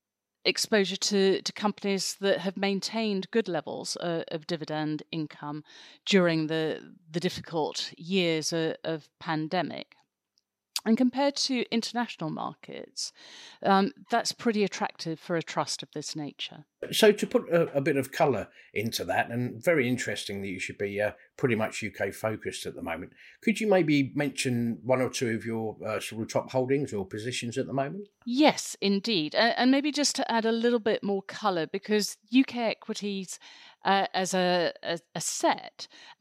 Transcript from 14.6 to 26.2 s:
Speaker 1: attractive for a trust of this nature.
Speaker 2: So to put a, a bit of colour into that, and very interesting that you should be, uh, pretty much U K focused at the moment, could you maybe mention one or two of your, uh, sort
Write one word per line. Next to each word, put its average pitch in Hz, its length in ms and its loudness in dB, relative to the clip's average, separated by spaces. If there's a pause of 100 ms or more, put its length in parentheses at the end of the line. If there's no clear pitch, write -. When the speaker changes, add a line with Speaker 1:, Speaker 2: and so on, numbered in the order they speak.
Speaker 1:
attractive 175 560 -4
for - 160 -4
a 160 80 0
trust - 400 -4
of - 100 -16
this - 220 -8
nature. - 480 -10 (280)
Speaker 2:
So 214 200 8
to 208 160 -2
put - 220 0
a, 170 140 4 (120)
a 143 60 4
bit 139 160 2
of 131 160 -2
colour 127 340 2 (260)
into 107 320 -4
that, 101 240 0
and 117 320 -4
very 147 280 4
interesting 104 520 -4
that 98 60 -6
you 92 140 -6
should - 160 -8
be, 101 240 -2
uh, 104 100 2 (240)
pretty 123 200 2
much 107 260 0
U 104 100 -6
K 101 200 -2
focused - 540 -6
at - 100 -8
the - 80 -12
moment, 82 280 -8 (300)
could 208 180 2
you 220 80 0
maybe 151 480 4
mention 123 640 0
one 127 200 2
or 123 80 0
two 113 260 -2
of 101 80 -6
your, 113 320 -4 (100)
uh, 107 140 -2
sort 110 220 -8